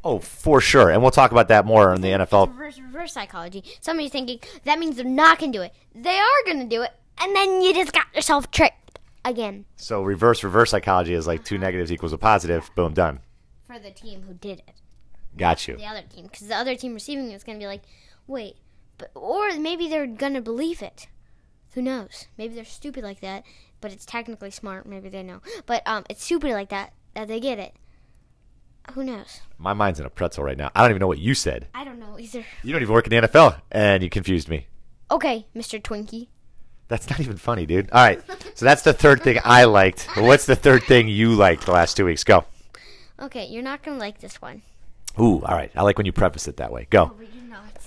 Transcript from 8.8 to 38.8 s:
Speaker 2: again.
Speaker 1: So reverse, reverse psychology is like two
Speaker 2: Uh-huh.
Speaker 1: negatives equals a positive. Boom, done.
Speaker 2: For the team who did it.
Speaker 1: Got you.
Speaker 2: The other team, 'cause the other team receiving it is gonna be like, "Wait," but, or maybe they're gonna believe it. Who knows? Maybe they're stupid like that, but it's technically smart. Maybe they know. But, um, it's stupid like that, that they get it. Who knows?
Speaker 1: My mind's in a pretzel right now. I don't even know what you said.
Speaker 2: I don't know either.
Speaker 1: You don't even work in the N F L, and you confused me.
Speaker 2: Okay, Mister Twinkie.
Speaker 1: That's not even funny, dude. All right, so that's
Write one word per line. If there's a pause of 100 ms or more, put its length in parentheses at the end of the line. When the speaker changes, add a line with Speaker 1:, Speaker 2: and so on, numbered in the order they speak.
Speaker 2:
again. (120)
Speaker 1:
So
reverse,
reverse
psychology
is
like
two
Speaker 2:
Uh-huh.
Speaker 1:
negatives
equals
a
positive.
Boom,
done. (460)
Speaker 2:
For
the
team
who
did
it. (640)
Speaker 1:
Got
you.
Speaker 2:
The
other
team,
'cause
the
other
team
receiving
it
is
gonna
be
like, (460)
"Wait," (420)
but,
or
maybe
they're
gonna
believe
it. (680)
Who
knows? (100)
Maybe
they're
stupid
like
that, (360)
but
it's
technically
smart.
Maybe
they
know. (240)
But,
um,
it's
stupid
like
that, (220)
that
they
get
it. (1200)
Who
knows? (160)
Speaker 1:
My
mind's
in
a
pretzel
right
now.
I
don't
even
know
what
you
said.
Speaker 2:
I
don't
know
either. (180)
Speaker 1:
You
don't
even
work
in
the
N
F
L, (160)
and
you
confused
me. (440)
Speaker 2:
Okay,
Mister
Twinkie. (600)
Speaker 1:
That's
not
even
funny,
dude.
All
right, (340)
so
that's